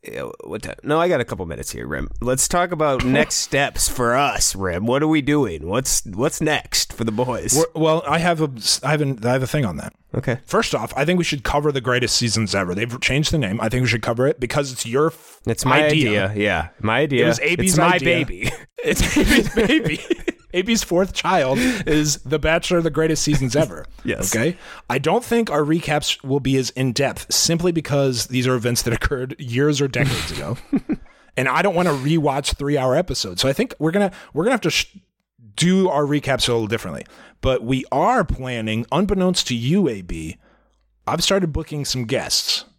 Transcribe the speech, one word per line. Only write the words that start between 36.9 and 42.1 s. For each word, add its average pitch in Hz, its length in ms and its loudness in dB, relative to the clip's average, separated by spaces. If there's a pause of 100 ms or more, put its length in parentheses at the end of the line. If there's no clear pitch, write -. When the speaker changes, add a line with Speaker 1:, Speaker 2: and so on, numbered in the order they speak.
Speaker 2:
But 127 240 0
we 131 280 0
are 190 340 2
planning, 117 640 -2
unbeknownst 185 560 2
to - 80 -2
you, 147 320 2
A 104 140 -4
B, 82 360 -8 (720)
I've 170 160 -2
started 190 300 2
booking 151 320 -6
some 127 200 -4
guests. - 600 -2 (140)